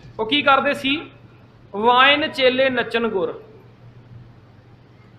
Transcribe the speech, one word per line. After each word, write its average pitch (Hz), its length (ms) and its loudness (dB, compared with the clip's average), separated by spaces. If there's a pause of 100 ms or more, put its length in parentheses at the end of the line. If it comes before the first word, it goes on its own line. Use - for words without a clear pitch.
(200)
ਉਹ 220 60 -4
ਕੀ 277 160 -2
ਕਰਦੇ 269 320 2
ਸੀ? 285 380 -6 (640)
"ਵਾਇਨ 254 520 2
ਚੇਲੇ 262 420 0
ਨੱਚਣ 233 380 -4
ਗੁਰ।" 170 360 -6 (1800)